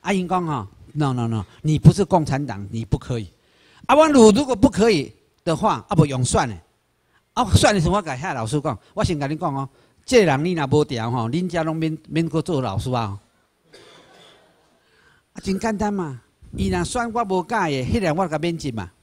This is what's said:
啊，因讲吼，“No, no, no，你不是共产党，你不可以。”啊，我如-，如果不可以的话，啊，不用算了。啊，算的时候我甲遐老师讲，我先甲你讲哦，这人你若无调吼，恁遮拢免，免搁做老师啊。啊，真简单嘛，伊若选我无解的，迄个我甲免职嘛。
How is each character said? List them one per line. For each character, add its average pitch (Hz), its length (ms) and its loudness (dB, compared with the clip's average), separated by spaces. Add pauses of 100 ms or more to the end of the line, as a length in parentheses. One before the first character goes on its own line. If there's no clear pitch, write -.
啊， 175 100 -4
因 185 160 0
讲 180 180 0
吼， 131 220 -4 (260)
“No, 143 200 0
no, 120 140 -2
no， 110 180 -2 (160)
你 151 180 0
不 - 140 8
是 202 100 0
共 170 220 0
产 139 200 -4
党， 101 260 -12
你 113 120 -8
不 110 140 -4
可 123 200 -8
以。” 101 120 -10 (580)
啊， 254 80 4
我 311 140 6
如-， 233 260 8
如 202 100 0
果 254 80 -2
不 226 160 4
可 214 220 2
以 147 220 -2 (320)
的 165 100 0
话， 147 320 -2
啊， 202 80 -4
不 156 100 8
用 127 200 -2
算 151 240 0
了。 101 60 -10 (800)
啊， 240 200 -2
算 247 200 6
的 196 60 2
时 151 80 0
候 185 80 0
我 208 60 0
甲 156 140 -6
遐 160 180 -6
老 117 120 -4
师 147 140 -2
讲， 135 180 -6 (160)
我 208 100 -4
先 170 160 -2
甲 143 80 -4
你 151 80 -4
讲 156 180 -4
哦， 139 140 -6 (380)
这 240 180 6
人 147 220 2
你 180 80 0
若 160 140 -2
无 147 180 2
调 120 260 -4
吼， 117 180 -2
恁 175 200 -2
遮 165 140 -4
拢 160 120 -4
免， 160 220 -4 (100)
免 165 220 -2
搁 165 120 -2
做 147 200 -2
老 104 180 -4
师 127 120 -6
啊。 107 280 -4 (2250)
啊， - 100 -18
真 190 160 -2
简 220 180 -4
单 208 160 -2
嘛， 151 280 -6 (340)
伊 190 140 -2
若 180 140 -2
选 240 280 -4
我 233 140 -2
无 190 180 -2
解 202 260 -2
的， 135 140 -2
迄 226 160 0
个 175 140 0
我 185 140 0
甲 151 100 -4
免 165 200 -2
职 139 140 -6
嘛。 101 180 -8 (140)